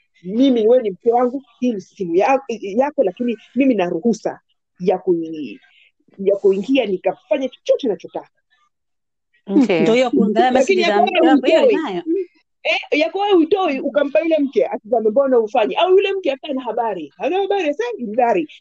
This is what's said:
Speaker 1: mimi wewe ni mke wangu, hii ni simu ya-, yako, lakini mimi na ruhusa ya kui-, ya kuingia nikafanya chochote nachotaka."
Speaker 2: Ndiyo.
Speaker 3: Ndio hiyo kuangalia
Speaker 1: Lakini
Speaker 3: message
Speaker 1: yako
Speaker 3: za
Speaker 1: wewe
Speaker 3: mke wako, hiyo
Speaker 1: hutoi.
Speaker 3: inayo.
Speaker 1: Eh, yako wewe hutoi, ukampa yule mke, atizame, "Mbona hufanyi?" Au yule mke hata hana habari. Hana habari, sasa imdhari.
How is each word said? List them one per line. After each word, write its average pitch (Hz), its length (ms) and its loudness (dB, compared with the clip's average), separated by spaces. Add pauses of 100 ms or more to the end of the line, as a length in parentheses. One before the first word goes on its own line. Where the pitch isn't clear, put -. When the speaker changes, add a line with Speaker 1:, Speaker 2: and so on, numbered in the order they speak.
(220)
Speaker 1:
mimi 226 460 2
wewe 254 140 6
ni 214 80 -4
mke 226 220 -2
wangu, 247 300 -2 (180)
hii 247 120 0
ni 196 80 -8
simu 175 360 -6
ya-, 262 240 2 (200)
yako, 240 440 -2
lakini 214 320 -4 (180)
mimi 254 200 2
na 180 140 0
ruhusa 175 520 -4 (400)
ya 180 180 0
kui-, 160 600 -4 (580)
ya 196 180 0
kuingia 208 500 0
nikafanya 208 640 -4
chochote 440 400 -2
nachotaka." - 420 -8 (1160)
Speaker 2:
Ndiyo. 196 340 2
Speaker 3:
Ndio 220 140 2
hiyo 247 160 2
kuangalia 240 400 2
Speaker 1:
Lakini 277 260 2
Speaker 3:
message 359 40 2
Speaker 1:
yako 370 260 2
Speaker 3:
za 370 140 -2
Speaker 1:
wewe 330 140 4
Speaker 3:
mke - 0 -
wako, 294 120 2
hiyo 640 140 4
Speaker 1:
hutoi. 508 200 6
Speaker 3:
inayo. 277 220 -6 (600)
Speaker 1:
Eh, 339 380 -2
yako 330 180 -2
wewe 403 140 0
hutoi, 349 480 2
ukampa 285 400 0
yule 320 180 0
mke, 262 280 0
atizame, 220 440 -2
"Mbona 262 260 2
hufanyi?" 220 380 0
Au 359 160 2
yule 392 220 4
mke 370 180 -4
hata 277 180 -8
hana 262 140 -6
habari. 214 540 -6
Hana 285 240 -4
habari, 381 340 -2
sasa 440 100 -6 (140)
imdhari. 233 500 -2 (120)